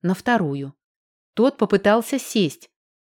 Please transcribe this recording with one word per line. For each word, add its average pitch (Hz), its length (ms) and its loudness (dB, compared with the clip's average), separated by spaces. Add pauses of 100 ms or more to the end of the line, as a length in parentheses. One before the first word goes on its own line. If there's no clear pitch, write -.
на 175 120 0
вторую. 143 640 -4 (580)
Тот 262 240 2
попытался 208 640 0
сесть, - 500 -4 (320)